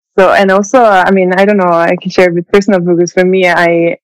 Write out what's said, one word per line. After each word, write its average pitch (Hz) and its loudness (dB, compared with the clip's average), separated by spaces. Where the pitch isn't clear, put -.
so, 185 2
and 196 0
also, 202 0
I 190 2
mean, 185 0
I 196 0
don't 202 0
know, 180 0
I 170 0
can 185 -10
share 180 0
a - -6
bit 170 -6
personal, 196 0
because 175 -2
for 185 0
me, 185 0
I, 170 -2